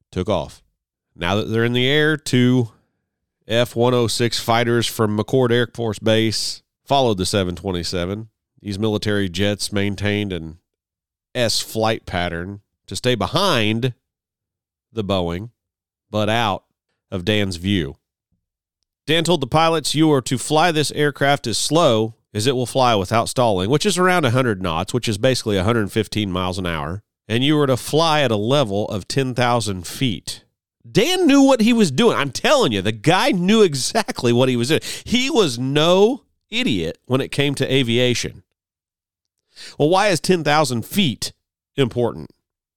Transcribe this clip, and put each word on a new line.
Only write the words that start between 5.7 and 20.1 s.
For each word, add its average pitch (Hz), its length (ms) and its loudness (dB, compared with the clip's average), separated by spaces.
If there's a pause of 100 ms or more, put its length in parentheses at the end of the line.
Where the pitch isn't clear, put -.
Force 113 240 -6
Base 110 640 -2 (200)
followed 127 360 2
the 92 80 -2
seven 90 280 -2
twenty-seven. 90 760 -6 (320)
These 98 160 -10
military 104 500 -2
jets 101 420 -2
maintained 101 600 -2
an 80 280 -10 (760)
S 117 260 0
flight 113 460 -4
pattern 87 560 -6 (240)
to 98 100 -10
stay 127 180 0
behind 117 800 0 (960)
the 110 140 -6
Boeing, 92 460 -2 (600)
but 104 200 -2
out 110 340 -2 (460)
of 90 160 -6
Dan's 101 300 0
view. 85 420 -2 (1080)
Dan 165 160 0
told 160 200 0
the 127 40 -6
pilots, 160 480 0
You 156 180 4